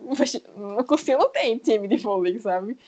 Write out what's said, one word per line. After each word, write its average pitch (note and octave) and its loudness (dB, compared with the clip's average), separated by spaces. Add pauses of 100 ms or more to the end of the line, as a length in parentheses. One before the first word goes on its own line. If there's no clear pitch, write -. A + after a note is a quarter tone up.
<laughs> B3 -8
vesti-, - -2 (140)
no G#3 -4
cursinho C#4+ 2
não A#4 4
tem A#3 0
time G#3 2
de A3 2
vôlei, G3 0
sabe? G3+ -4 (120)